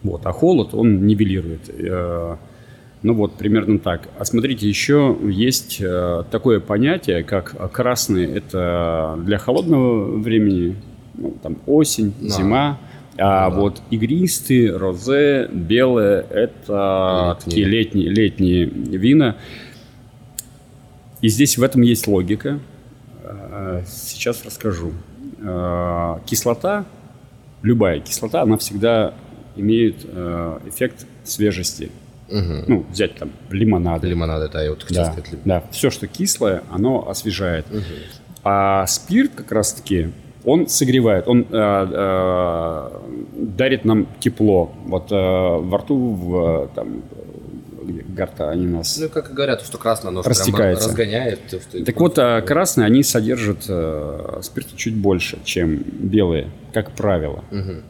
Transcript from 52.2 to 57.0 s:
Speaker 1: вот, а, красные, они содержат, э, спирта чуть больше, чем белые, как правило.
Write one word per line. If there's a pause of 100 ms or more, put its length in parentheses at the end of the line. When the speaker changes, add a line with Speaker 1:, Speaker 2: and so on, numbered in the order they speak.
Speaker 1:
вот,
а,
красные,
они
содержат,
э,
спирта
чуть
больше,
чем (160)
белые, (260)
как
правило.